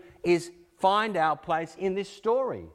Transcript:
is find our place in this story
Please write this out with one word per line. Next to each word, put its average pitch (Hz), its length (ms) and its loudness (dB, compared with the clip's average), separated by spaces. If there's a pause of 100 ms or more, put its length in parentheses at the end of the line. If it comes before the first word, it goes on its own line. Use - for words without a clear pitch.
(240)
is 175 280 2 (260)
find 208 380 2
our 156 200 2
place 165 420 -4
in 190 160 -2
this 196 160 -4
story 220 640 -2